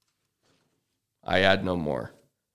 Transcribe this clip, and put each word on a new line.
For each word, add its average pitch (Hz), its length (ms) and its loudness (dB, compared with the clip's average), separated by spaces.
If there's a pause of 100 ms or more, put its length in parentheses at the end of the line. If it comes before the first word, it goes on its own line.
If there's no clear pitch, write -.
(1200)
I 90 180 -2
add 95 240 4
no 92 120 -2
more. 71 340 -4 (440)